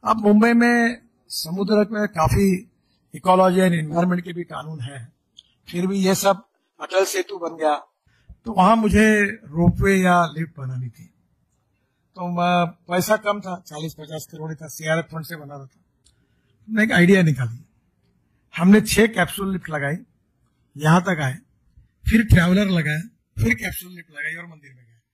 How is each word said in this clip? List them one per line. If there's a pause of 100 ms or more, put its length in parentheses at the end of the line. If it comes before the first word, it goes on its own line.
अब
मुंबई
में (320)
समुद्र
में
काफी (640)
इकोलॉजी
and
एनवायरनमेंट
के
भी
कानून
हैं, (640)
फिर
भी
ये
सब (360)
अटल
सेतु
बन
गया, (680)
तो
वहां
मुझे
रोपवे
या
लिफ्ट
बनानी
थी। (1120)
तो
मैं, (220)
पैसा
कम
था, (100)
चालीस
पचास
करोड़
ही
था,
सीआरएफ
फंड
से
बना
रहा
था। (880)
मैंने
एक
idea
निकाली, (960)
हमने
छह
capsule
lift
लगाई, (800)
यहां
तक
आए, (680)
फिर
traveler
लगाया, (360)
फिर
capsule
lift
लगाई
और
मंदिर
में
गए। (140)